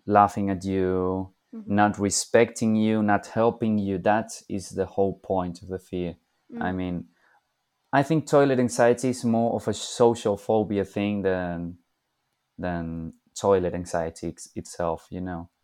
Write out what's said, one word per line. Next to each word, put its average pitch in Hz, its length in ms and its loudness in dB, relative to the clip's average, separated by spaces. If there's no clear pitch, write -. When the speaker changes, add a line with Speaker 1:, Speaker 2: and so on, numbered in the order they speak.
Speaker 1:
laughing 101 440 4
at 92 160 -4
you, 92 640 0
Speaker 2:
Mm-hmm. 214 240 -8
Speaker 1:
not 104 220 4
respecting 110 800 0
you, 110 260 2
not 104 240 2
helping 113 540 0
you, 98 180 -2
that 107 500 -2
is 98 220 -8
the 95 160 -4
whole 98 320 -2
point 90 460 -6
of 95 60 -16
the 92 100 -8
fear. 87 360 -6
Speaker 2:
Mm. 233 80 -8
Speaker 1:
I - 100 -2
mean, 92 340 -6
I 139 120 4
think 151 240 0
toilet 143 320 4
anxiety 120 500 2
is 123 160 -4
more 113 300 2
of 110 120 -8
a 110 60 0
social 110 640 2
phobia 104 480 0
thing 104 380 -2
than, 90 560 -4
than 82 540 -6
toilet 92 380 2
anxiety 87 540 -6
ex-, - 280 -12
itself, - 540 -6
you 90 120 -10
know? 87 280 -10